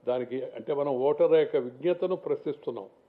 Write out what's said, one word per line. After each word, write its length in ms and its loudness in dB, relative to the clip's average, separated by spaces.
దానికి, 360 -2
అంటే 300 -6
మనం 160 0
ఓటర్ల 460 4
యొక్క 200 2
విజ్ఞతను 600 -2
ప్రశ్నిస్తున్నాం 720 -6